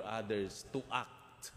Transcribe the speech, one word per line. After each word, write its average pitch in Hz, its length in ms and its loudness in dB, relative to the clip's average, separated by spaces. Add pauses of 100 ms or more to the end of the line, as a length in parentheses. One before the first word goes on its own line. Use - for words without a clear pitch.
others 104 680 2
to 135 80 0 (140)
act - 640 -2